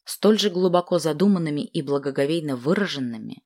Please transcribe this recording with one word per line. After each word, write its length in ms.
столь 340
же 100
глубоко 500
задуманными 640
и 220
благоговейно 760
выраженными, 880